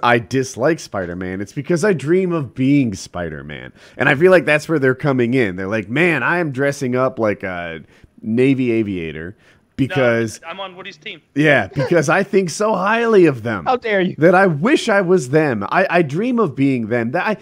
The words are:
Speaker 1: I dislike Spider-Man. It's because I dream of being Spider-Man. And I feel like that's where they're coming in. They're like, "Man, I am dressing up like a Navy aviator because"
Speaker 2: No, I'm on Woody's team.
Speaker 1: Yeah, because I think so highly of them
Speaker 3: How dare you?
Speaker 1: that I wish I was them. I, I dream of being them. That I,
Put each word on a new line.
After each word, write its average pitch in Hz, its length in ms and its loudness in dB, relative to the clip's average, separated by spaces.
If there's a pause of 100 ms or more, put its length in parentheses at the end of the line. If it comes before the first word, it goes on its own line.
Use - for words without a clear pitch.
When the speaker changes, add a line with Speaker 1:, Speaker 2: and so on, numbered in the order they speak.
Speaker 1:
I 120 160 4
dislike 131 600 -2
Spider-Man. 92 640 -8
It's 104 120 -10
because 151 300 -2
I 208 100 2
dream 175 380 0
of 147 220 -4
being 131 400 2
Spider-Man. 76 760 -10 (260)
And 139 120 0
I 147 60 2
feel 180 160 6
like 170 140 6
that's 151 240 0
where 160 100 0
they're 131 160 2
coming 127 380 0
in. 107 220 2
They're 95 120 -6
like, 104 220 -4
"Man, 151 340 0
I 165 160 0
am 160 120 -2
dressing 135 440 -2
up 131 240 0
like 104 240 -2
a 85 380 -8 (400)
Navy 123 500 2
aviator 90 640 -4 (400)
because" 117 680 0
Speaker 2:
No, 165 80 -16
I'm 185 100 -14
on 185 160 -12
Woody's 190 220 -18
team. 190 220 -16 (140)
Speaker 1:
Yeah, 135 340 2
because 165 420 0
I 175 120 2
think 190 300 0
so 208 240 -2
highly 214 500 4
of 131 160 2
them 107 240 -4
Speaker 3:
How 254 120 0
dare 214 240 -2
you? 175 180 -2
Speaker 1:
that 175 160 6
I 196 100 4
wish 196 420 0
I 202 140 2
was 175 280 0
them. 139 400 0
I, 185 200 0
I 175 140 2
dream 208 340 -2
of 165 180 0
being 131 340 0
them. 120 220 0
That 175 140 -4
I, 214 160 -2